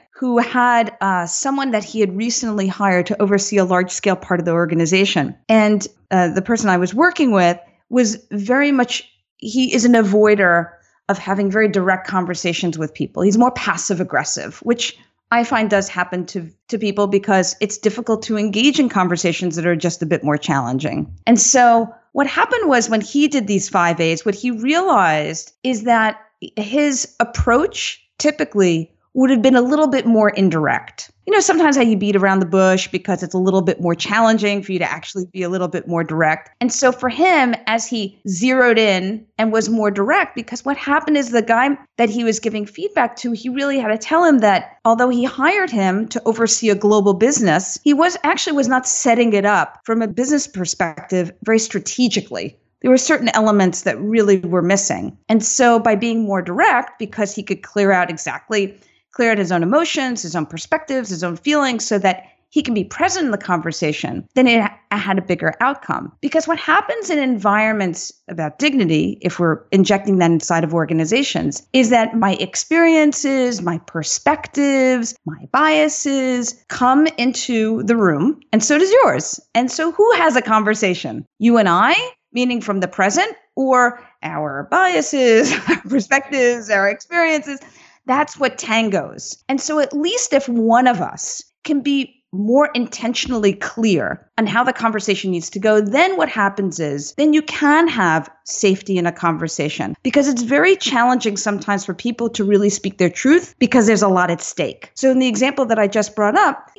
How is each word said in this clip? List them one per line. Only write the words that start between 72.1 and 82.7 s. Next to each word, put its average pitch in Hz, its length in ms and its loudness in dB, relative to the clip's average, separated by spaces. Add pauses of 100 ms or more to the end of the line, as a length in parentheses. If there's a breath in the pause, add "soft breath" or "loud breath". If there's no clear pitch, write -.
my 226 200 0
experiences, 285 1300 2
my 170 180 -4
perspectives, 262 1300 -2 (120)
my 156 260 -12
biases 277 1160 0
come 262 360 2 (120)
into 226 640 -2
the 233 140 0
room, 190 420 2 (140)
and 220 100 2
so 294 160 2
does 381 120 2 (120)
yours. - 380 -2 (120)
And 247 160 0
so 330 220 -4
who 415 220 4
has 320 240 2
a 240 40 0
conversation? 208 840 -2 (140)
You 233 180 4
and 208 100 4
I, 208 280 4 (360)
meaning 247 300 -2
from 196 180 -4